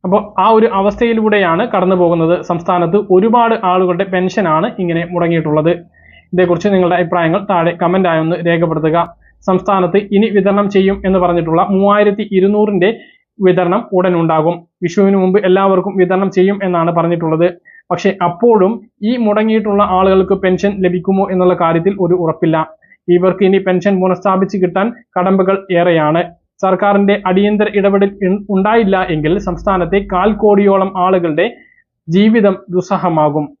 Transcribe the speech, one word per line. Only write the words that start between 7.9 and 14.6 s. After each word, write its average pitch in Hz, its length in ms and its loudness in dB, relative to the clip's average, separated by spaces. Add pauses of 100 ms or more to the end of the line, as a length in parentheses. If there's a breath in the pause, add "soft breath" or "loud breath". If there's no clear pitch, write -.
ഒന്ന് 165 120 -2 (120)
രേഖപ്പെടുത്തുക. 160 500 0 (500 soft breath)
സംസ്ഥാനത്ത് 185 520 0 (160)
ഇനി 214 120 2 (100)
വിതരണം 196 380 0
ചെയ്യും 190 220 2 (100)
എന്ന് 190 160 0
പറഞ്ഞിട്ടുള്ള 170 380 0 (120)
മൂവായിരത്തി 202 500 2 (140)
ഇരുന്നൂറിന്റെ 202 520 2 (580 loud breath)
വിതരണം 180 340 2 (160)
ഉടൻ 180 240 2
ഉണ്ടാകും. 160 340 0 (280)